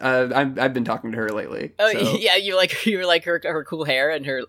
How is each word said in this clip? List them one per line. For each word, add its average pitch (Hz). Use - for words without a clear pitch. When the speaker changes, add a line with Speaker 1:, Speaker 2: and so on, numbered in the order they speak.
Speaker 1:
uh, 127
I've, 135
I've 131
been 123
talking 113
to 113
her 110
lately, 107
Speaker 2:
Oh, 214
Speaker 1:
so. -
Speaker 2:
<laughs> -
yeah, 185
you 196
like, 180
you 190
like 170
her, 170
her 156
cool 160
hair 143
and 151
her, 135